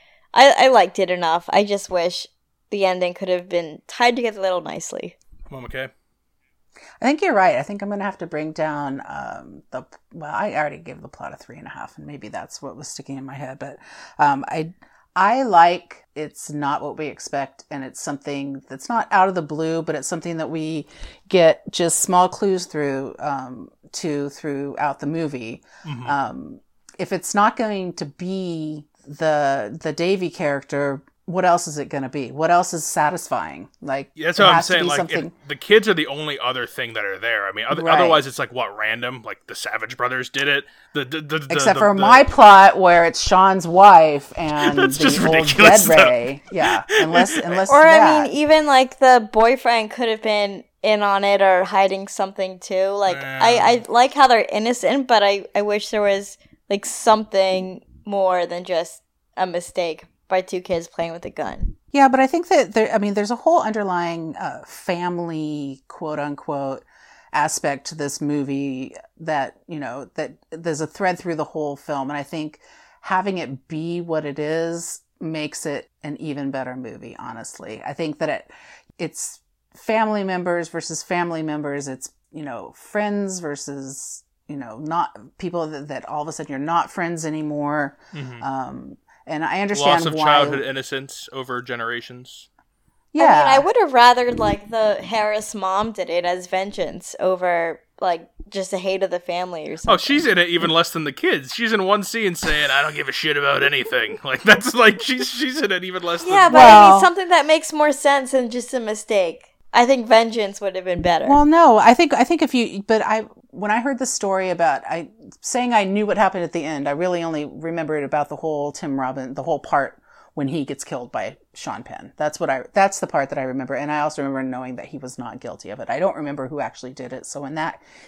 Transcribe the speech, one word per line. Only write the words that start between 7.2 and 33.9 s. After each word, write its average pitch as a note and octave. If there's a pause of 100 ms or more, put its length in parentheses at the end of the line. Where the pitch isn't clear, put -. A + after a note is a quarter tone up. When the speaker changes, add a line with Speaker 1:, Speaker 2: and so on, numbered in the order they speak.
Speaker 3:
you're F4+
right. F#3
I C3+
think G3+
I'm G3+
gonna G3+
have G3
to E3
bring D#3
down, D3
um, -
the, B2+ (280)
well, D#3
I G3+
already D3
gave E3
the -
plot -
a -
three -
and -
a -
half, -
and D3+
maybe C#3+
that's G2
what A2
was C#3
sticking C#3
in C3+
my C3+
head, C3
but, B2+ (420)
um, C#3+
I, D#3+ (420)
I A3
like F3 (100)
it's -
not D3
what C#3+
we D3+
expect, -
and C#3
it's -
something C#3
that's -
not A#3
out F#3+
of F#3
the F3
blue, D#3+
but D#3+
it's C#3
something E3+
that D#3
we D#3 (400)
get E3 (100)
just E3+
small F3+
clues F#3
through, C#3
um, C3 (220)
to C#3+
throughout C#3+
the D#3+
movie. C#3+ (240)
Speaker 2:
Mm-hmm. B2
Speaker 3:
Um, B2+ (380)
if F#3
it's F3+
not G#3
going G3
to F#3
be E3 (220)
the, C#3+
the D#3
Davy F3+
character, C#3+ (220)
what F3+
else F3
is D3+
it C#3
gonna C3+
be? B2+
What D#3
else F3
is D#3+
satisfying? A#2 (120)
Like, C#3